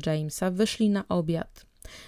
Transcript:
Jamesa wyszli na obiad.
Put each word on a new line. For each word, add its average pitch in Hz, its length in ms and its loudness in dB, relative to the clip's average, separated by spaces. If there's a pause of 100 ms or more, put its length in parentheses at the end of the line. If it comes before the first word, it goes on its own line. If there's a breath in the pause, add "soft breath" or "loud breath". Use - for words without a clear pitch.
Jamesa 156 440 0
wyszli 208 400 2
na 202 180 0
obiad. 165 640 -2 (380 loud breath)